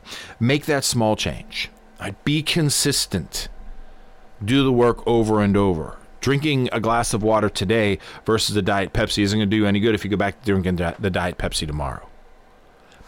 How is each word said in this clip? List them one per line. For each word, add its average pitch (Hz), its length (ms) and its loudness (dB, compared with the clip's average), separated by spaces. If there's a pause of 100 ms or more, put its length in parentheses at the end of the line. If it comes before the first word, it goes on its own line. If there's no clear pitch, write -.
(400)
Make 135 260 2
that 139 180 0
small 110 320 2
change. - 540 -6 (300)
All - 60 -10
right? 98 200 -10
Be 147 160 2
consistent. - 1080 -2 (920)
Do 131 200 2
the 131 80 2
work 120 340 4
over 110 360 4
and 101 140 4
over. 92 420 0 (220)
Drinking 139 520 0
a 113 80 -2
glass 113 340 0
of 104 80 0
water 107 280 2
today 104 500 0 (260)
versus 107 300 0
the 104 60 2
Diet 98 300 0
Pepsi 104 320 0
isn't 101 140 2
gonna 107 80 2
do 104 120 2
you 104 100 4
any 101 120 2
good 110 140 2
if 101 100 -2
you 98 60 -4
go 101 80 0
back 101 220 -2
to - 60 -14
drinking 92 320 2
di-, 85 200 -2
the 98 140 -2
Diet 87 260 -2
Pepsi - 300 -4
tomorrow. 73 400 -6 (1000)